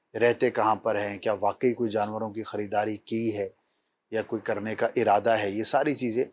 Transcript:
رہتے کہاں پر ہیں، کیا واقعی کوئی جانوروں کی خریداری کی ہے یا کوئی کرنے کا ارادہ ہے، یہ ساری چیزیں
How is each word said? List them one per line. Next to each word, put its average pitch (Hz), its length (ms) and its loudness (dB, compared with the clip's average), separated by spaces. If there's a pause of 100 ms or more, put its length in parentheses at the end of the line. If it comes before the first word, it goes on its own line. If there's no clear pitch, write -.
(180)
رہتے 120 320 4
کہاں 107 260 2
پر 107 240 -2
ہیں، 101 180 -4
کیا 110 220 -2
واقعی 104 340 0
کوئی 113 160 -2
جانوروں 107 400 -2
کی 107 120 -8
خریداری 104 540 -4
کی 113 400 -4
ہے 98 120 -4 (640)
یا 110 120 -2
کوئی 104 220 -6
کرنے 107 300 -4
کا 113 220 0
ارادہ 104 340 4
ہے، 104 200 2
یہ 107 140 -2
ساری 143 300 2
چیزیں 127 380 0